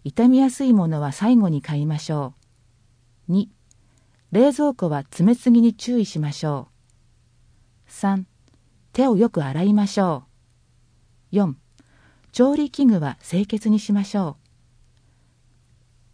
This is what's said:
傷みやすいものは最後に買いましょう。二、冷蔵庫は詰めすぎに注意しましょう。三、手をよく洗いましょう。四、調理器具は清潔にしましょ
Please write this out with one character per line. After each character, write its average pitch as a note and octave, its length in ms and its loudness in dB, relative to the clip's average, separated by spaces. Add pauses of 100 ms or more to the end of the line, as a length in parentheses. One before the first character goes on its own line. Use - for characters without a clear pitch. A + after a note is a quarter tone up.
傷 A#3 240 2
み B3+ 80 6
や C4+ 140 4
す C4 120 -8
い B3+ 120 4
も F3+ 140 2
の D#3 120 -4
は C#3+ 120 -4
最 A#3 260 2
後 G3+ 100 2
に C#3+ 140 -2
買 D3 180 -4
い D3 60 -2
ま D3+ 120 -4
し D#3+ 140 -8
ょ C#3 220 -6 (960)
う。 E3+ 40 -4
二、 G3 180 -2 (840)
冷 B3 200 4
蔵 D4 220 -2
庫 F3 160 -4
は C#3+ 120 -4
詰 - 240 -2
め A#3 80 4
す B3 160 -2
ぎ A#3 120 6
に A#3 100 4
注 A#3+ 280 -4
意 G3+ 40 0
し - 140 -10
ま D3 140 -4
し - 140 -10
ょ C#3 220 -6
う。 - 1200 -20
三、 G3 360 -4 (680)
手 B3+ 140 0
を A#3 100 2
よ A#3 140 2
く D#3 140 -4
洗 C#3 180 -4
い G3+ 100 2
ま G#3 140 2
し G3+ 140 -4
ょ E3 240 -2 (1080)
う。 F3+ 40 -2
四、 F3 200 0 (760)
調 C4+ 240 2
理 D4 140 -2
器 C#4 160 0
具 G#3+ 120 4
は C#3+ 240 -6
清 G3 240 -4
潔 G#3+ 240 -4
に G#3+ 80 2
し G#3 140 -4
ま G3+ 100 0
し G3+ 160 -6
ょ E3 180 -6 (1800)